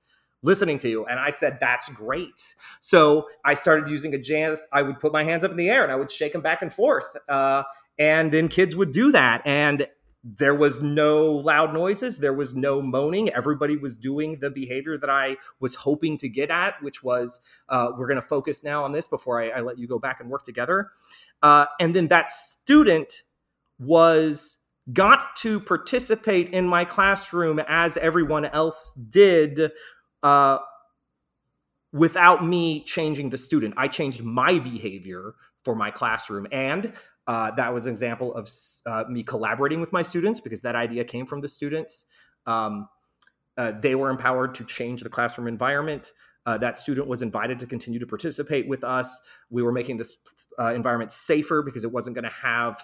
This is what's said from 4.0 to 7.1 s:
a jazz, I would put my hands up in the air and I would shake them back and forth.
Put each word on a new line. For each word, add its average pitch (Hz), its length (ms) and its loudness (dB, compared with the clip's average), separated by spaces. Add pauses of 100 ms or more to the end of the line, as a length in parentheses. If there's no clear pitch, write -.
a 135 40 -2
jazz, 156 540 -4
I 143 80 2
would 135 180 -2
put 151 140 0
my 151 120 2
hands 165 200 -2
up 190 60 0
in 170 80 -10
the 175 100 0
air 247 140 4
and 143 100 0
I 131 40 -2
would 139 140 -4
shake 151 220 -4
them 165 100 -6
back 160 200 -2
and 165 100 -8
forth. 214 340 2 (220)